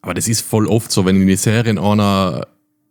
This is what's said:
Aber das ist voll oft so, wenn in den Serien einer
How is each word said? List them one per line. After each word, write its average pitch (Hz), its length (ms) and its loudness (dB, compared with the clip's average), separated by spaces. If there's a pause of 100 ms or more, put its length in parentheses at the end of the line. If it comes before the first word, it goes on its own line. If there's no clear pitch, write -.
Aber 90 120 -8
das 82 140 -4
ist 117 140 0
voll 110 260 0
oft 113 240 0
so, 98 120 0
wenn 95 160 4
in 95 60 4
den 95 100 4
Serien 110 420 0
einer 98 680 0 (440)